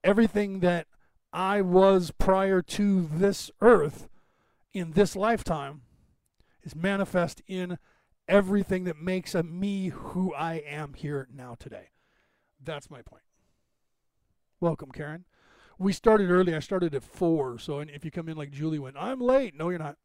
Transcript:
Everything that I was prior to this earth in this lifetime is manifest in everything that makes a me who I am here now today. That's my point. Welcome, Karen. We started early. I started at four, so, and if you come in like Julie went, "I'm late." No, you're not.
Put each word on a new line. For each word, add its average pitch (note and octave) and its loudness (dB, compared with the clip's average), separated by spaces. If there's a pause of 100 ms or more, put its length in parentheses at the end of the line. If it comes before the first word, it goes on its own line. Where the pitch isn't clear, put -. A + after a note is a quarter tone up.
Everything G3+ 2
that F3 0 (440)
I F#3+ 0
was F#3 6
prior F#3+ 2
to G3 0
this F3 0 (100)
earth G3 6 (640)
in E3+ -8
this G3 4
lifetime D#3+ -4 (800)
is D3+ -16
manifest F#3 -2
in F3+ -8 (500)
everything F#3+ 2
that D#3+ -6
makes F#3 -6
a E3 0
me F#3+ -4
who F3+ -6
I E3 -6
am D3 -10
here C#3+ -8
now B2+ -18
today. - -18 (760)
That's D3+ -12
my C3+ -20
point. - -20 (1400)
Welcome, D3+ -4
Karen. D#3 -14 (520)
We F#3+ 0
started G#3 4
early. F3+ 4
I D3+ -4
started F3 -2
at B2 -4
four, C#3+ 0
so, D3 -8
and D3+ -12
if D3 -16
you D3+ -8
come E3 -10
in D#3 -10
like C#3+ -12
Julie D3+ -4
went, C3+ -12
"I'm B3 -6
late." B3 2
No, D#3 -6
you're F3+ -4
not. D3 -10